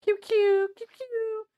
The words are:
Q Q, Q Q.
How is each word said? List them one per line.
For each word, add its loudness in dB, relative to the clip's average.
Q 0
Q, 2
Q -16
Q. -6